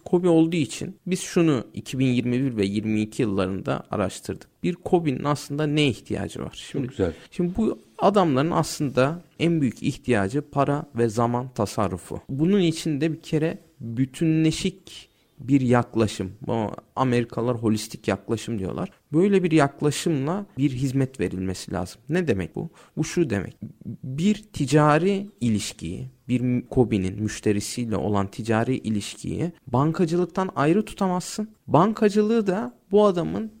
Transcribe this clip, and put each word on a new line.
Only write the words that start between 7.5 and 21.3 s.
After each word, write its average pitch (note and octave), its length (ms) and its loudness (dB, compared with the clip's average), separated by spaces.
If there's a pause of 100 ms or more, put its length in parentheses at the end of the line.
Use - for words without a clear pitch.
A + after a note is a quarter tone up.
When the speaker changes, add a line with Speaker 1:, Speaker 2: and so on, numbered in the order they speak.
Speaker 1:
bu A3 220 0 (200)
adamların F3 520 4
aslında D3+ 720 0 (160)
en E3 220 2
büyük C3 220 0
ihtiyacı A#2 600 0
para C#3+ 440 -2 (100)
ve A#2 120 2
zaman A#2+ 460 0
tasarrufu. G2 760 -2
Bunun E3+ 320 2
için D#3+ 400 0
de D#3+ 120 0
bir - 80 -10
kere E3 380 -2 (220)
bütünleşik D#3+ 1300 -2 (300)
bir C3+ 220 4
yaklaşım. A2+ 720 2 (140)
Bu A2+ 240 -2 (260)
Amerikalılar A#2+ 600 0
holistik A2 520 -2
yaklaşım A2 500 -4
diyorlar. F#2+ 320 -6 (220)
Böyle F#3 300 4
bir E3+ 100 0
yaklaşımla D3+ 920 0 (120)
bir C#3 120 2
hizmet C3 500 -2
verilmesi F#2 520 -4